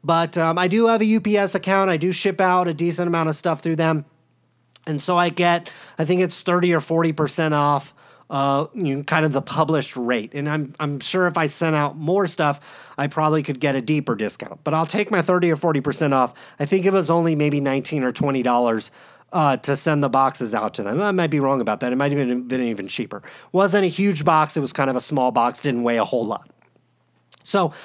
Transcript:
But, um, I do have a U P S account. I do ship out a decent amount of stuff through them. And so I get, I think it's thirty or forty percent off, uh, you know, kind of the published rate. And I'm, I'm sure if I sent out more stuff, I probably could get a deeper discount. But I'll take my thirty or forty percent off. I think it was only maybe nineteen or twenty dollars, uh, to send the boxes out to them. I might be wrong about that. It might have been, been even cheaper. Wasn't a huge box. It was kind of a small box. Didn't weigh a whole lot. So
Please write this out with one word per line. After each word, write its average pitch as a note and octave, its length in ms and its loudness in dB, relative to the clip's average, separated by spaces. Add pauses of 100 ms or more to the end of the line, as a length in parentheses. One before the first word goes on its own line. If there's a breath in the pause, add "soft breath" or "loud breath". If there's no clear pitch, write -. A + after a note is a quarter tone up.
But, E3 320 0
um, E3 220 0
I F3+ 100 2
do A3+ 200 4
have A3+ 120 4
a A3 60 2
U A3 140 2
P G#3 180 0
S G3 160 0
account. G3 360 2
I E3+ 60 2
do F3 160 0
ship F#3 280 -2
out F3+ 280 4
a E3 60 -2
decent E3+ 340 -2
amount E3 220 0
of D3+ 60 -2
stuff D#3+ 260 -2
through E3 140 0
them. D#3+ 280 2 (840)
And D3+ 140 -4
so F3+ 160 0
I F3 140 2
get, F3 400 0 (280 loud breath)
I D#3+ 60 2
think F3+ 160 2
it's F3+ 220 -2
thirty F3 320 2
or D#3 60 2
forty E3 320 0
percent D#3 420 0
off, D3 400 0 (360 soft breath)
uh, C#3 420 0
you D#3 240 -4
know, D3 60 -8
kind D#3 240 0
of D#3 60 0
the C#3+ 100 0
published D3+ 520 -2
rate. B2 400 -2
And C#3+ 140 -4
I'm, D3+ 320 -4
I'm C#3+ 200 -4
sure F#3 260 0
if E3 100 0
I D#3+ 120 2
sent D#3+ 280 0
out D3 220 -2
more F3+ 280 0
stuff, D3 340 0 (360 loud breath)
I C#3+ 120 -2
probably D#3 340 0
could C#3 180 -6
get C#3 140 0
a C3+ 80 0
deeper C#3 320 0
discount. - 500 -8
But D3 80 -2
I'll D#3+ 140 0
take G#3 240 -2
my G3 100 2
thirty F3 300 2
or D#3 60 0
forty D#3+ 260 0
percent C#3+ 320 0
off. B2+ 180 2 (260 loud breath)
I C#3+ 60 -2
think F#3 220 0
it F#3+ 80 2
was E3+ 160 2
only E3 260 2
maybe D3 240 0
nineteen C#3 420 -2
or B2+ 80 0
twenty C3+ 320 -2
dollars, A#2+ 480 2 (420 loud breath)
uh, D3 260 2
to C#3 180 -2
send D3 260 0
the C#3 60 2
boxes C3 460 0
out G#2+ 200 -2
to A2+ 80 -6
them. G#2+ 180 -2
I G3+ 120 0
might E3+ 180 2
be D3 100 0
wrong C3+ 200 0
about G#2+ 200 -2
that. B2 120 -2
It B2+ 40 -2
might C#3+ 160 0
have C#3+ 140 0
been, B2 220 -4
been B2+ 140 -2
even G#2 260 -4
cheaper. G#2 340 -8 (300 loud breath)
Wasn't F#3+ 320 4
a F#3 40 2
huge F3+ 360 0
box. D#3 320 2
It D#3 40 0
was C3+ 120 -4
kind C#3 160 0
of B2+ 80 -2
a B2 60 0
small B2+ 280 0
box. A#2+ 300 0
Didn't B2 220 -2
weigh A#2+ 160 2
a G#2 80 2
whole A#2 180 -2
lot. G#2 240 -6 (960)
So F3+ 300 0 (120)